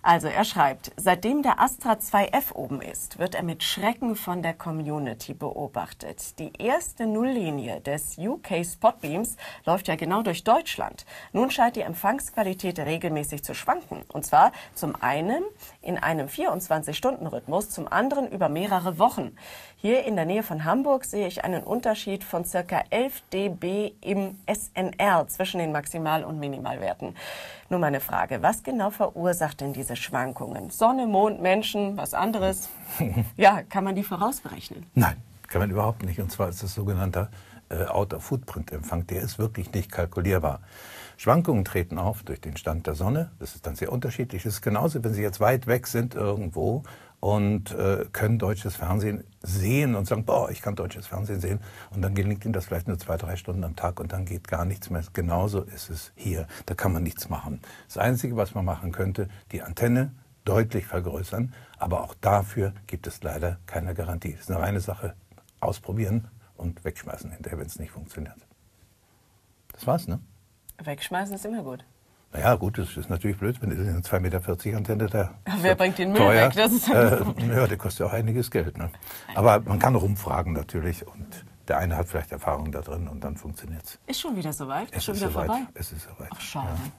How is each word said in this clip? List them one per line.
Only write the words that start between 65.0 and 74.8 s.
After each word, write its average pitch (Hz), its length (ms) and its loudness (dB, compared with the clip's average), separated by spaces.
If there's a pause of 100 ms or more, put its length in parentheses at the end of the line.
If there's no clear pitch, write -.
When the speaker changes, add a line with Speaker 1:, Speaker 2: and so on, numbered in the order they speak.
Speaker 2:
ausprobieren 110 680 -2 (280)
und 85 260 -6
wegschmeißen - 480 -10
hinterher, - 280 -10
wenn's - 200 -10
nicht - 120 -10
funktioniert. - 460 -12 (1400)
Das - 140 -8
war's, 170 220 0
ne? - 120 -4 (640)
Speaker 1:
Wegschmeißen 180 520 -6
ist 196 100 -10
immer 220 180 -6
gut. 127 220 -10 (480)
Speaker 2:
Na - 80 -6
ja, 120 140 6
gut, 104 240 0
das 90 180 -4
ist 76 140 -8
natürlich 95 280 0
blöd, 120 220 -2
wenn 101 120 -2
eine 90 300 0
zwei 107 180 0
Meter 92 200 0
vierzig 90 340 -4
Antenne 107 340 0